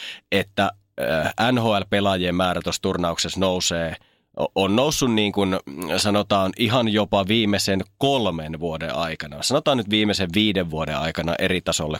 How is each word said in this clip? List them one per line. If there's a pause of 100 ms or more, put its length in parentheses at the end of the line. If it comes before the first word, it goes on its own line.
(320)
että, (300)
ö, (480)
N
H (160)
L-pelaajien
määrä
tuossa
turnauksessa
nousee, (440)
o-,
on
noussut
niin
kuin (380)
sanotaan
ihan
jopa
viimeisen (180)
kolmen
vuoden
aikana,
sanotaan
nyt
viimeisen
viiden
vuoden
aikana
eri
tasolle